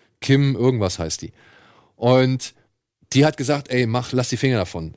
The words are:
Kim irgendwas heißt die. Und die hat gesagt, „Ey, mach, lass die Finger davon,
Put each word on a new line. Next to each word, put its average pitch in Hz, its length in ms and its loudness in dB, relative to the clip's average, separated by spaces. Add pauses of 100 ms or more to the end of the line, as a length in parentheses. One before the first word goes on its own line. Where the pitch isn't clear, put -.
(200)
Kim 139 360 2
irgendwas 113 440 0
heißt 80 220 -6
die. - 100 -16 (640)
Und 127 580 0 (600)
die 135 100 6
hat 156 140 2
gesagt, 143 320 -4
„Ey, 127 160 0
mach, 123 260 -4
lass 127 160 -2
die 123 80 -2
Finger 131 220 0
davon, 85 380 -6